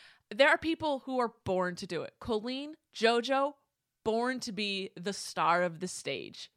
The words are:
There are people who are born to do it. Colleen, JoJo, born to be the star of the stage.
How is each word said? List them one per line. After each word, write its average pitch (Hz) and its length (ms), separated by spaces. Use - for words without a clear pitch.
There 262 180
are 330 100
people 311 480
who 254 120
are 233 140
born 180 320
to 185 100
do 160 160
it. - 180
Colleen, 254 560
JoJo, 247 600
born 240 360
to 233 120
be 190 440
the 180 180
star 170 480
of 165 180
the 185 80
stage. - 680